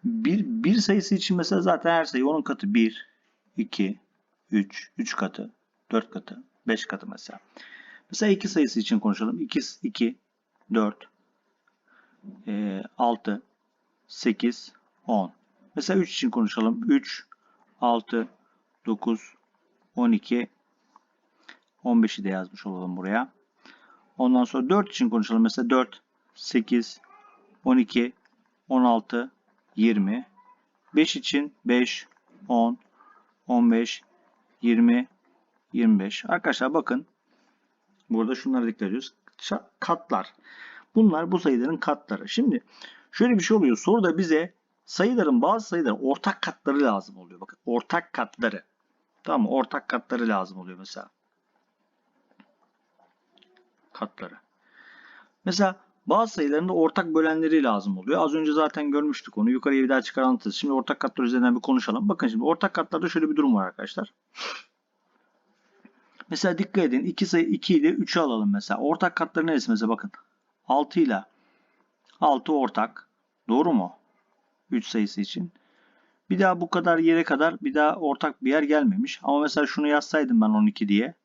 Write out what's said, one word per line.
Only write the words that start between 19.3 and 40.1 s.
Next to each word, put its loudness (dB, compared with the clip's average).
on 2
iki, 0
on 4
beşi -2
de -4
yazmış -8
olalım -8
buraya. -4
Ondan 2
sonra -4
dört 2
için -2
konuşalım. 2
Mesela 0
dört, 0
sekiz, -2
on 4
iki, 0
on 2
altı, 0
yirmi. 2
Beş 2
için -4
beş, 0
on, 0
on 4
beş, -2
yirmi, 4
yirmi 4
beş. -6
Arkadaşlar -2
bakın. -2
Burada 0
şunlara -2
dikkat -6
ediyoruz. -6
Ça-, -8
katlar. -4